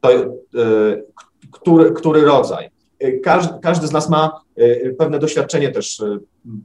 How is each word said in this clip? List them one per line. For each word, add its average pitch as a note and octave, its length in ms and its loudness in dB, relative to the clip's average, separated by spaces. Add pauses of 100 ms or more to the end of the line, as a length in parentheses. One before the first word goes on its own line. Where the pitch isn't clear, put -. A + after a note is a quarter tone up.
To, B2+ 100 4
e, - 120 4
k-, A2 1040 -4 (240)
który, E3 400 4
który D#3 300 0
rodzaj. B2 480 2 (300)
E, C3+ 120 -4
każdy, E3+ 500 -2
każdy E3 260 -2
z D3 40 -8
nas D#3 180 -2
ma, D#3 320 0 (140)
e, A#2+ 380 2
pewne D3+ 260 -2
doświadczenie C#3+ 520 -2
też, - 280 -8
e, G#2 180 -6 (480)